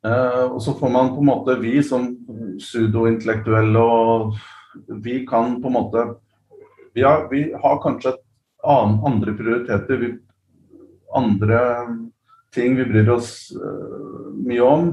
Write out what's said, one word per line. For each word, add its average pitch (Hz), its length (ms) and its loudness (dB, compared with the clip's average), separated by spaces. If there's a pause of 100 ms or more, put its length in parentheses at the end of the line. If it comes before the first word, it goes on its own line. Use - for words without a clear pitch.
eh, 127 400 0
og 127 160 -6
så 135 160 -4
får 123 160 0
man 127 220 4
på 143 80 0
en 143 80 6
måte, 123 260 0
vi 117 240 0
som 127 240 -2 (480)
pseudo-intellektuelle, 110 1300 2
og 113 560 2 (640)
vi 123 240 -6
kan 120 320 0
på 127 120 -4
en 123 80 0
måte, 110 280 -2 (880)
vi 120 80 0
har, 151 320 4
vi 147 160 -2
har - 320 0
kanskje 127 320 -2
et - 80 -16 (400)
annen, 110 480 2
andre 104 240 -2
prioriteter, 117 720 -2
vi, 120 80 -6 (1040)
andre 107 420 2 (920)
ting 127 200 0
vi 131 80 0
bryr 107 320 4
oss, - 400 -6
eh, - 760 -12 (100)
mye 120 260 0
om. 156 260 4